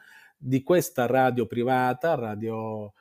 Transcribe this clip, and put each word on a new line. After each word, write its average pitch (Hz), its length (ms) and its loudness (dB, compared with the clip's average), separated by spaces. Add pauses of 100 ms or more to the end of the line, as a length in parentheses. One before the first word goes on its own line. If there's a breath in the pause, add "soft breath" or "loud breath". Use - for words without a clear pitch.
(360 loud breath)
di 131 260 -2
questa 160 440 2
radio 123 400 2
privata, 127 680 0
Radio 110 880 -6